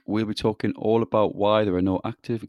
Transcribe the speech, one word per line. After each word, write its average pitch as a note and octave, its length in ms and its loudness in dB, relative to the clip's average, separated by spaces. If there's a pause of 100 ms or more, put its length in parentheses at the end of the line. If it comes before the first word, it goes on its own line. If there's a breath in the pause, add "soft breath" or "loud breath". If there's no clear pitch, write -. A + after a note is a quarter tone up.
we'll G#2+ 180 -2
be G#2+ 100 -4
talking A2 420 -2
all A2+ 260 0
about G#2+ 320 0
why G#2 300 2
there G2 100 0
are F2+ 80 0
no F#2+ 220 2
active A#2 440 -8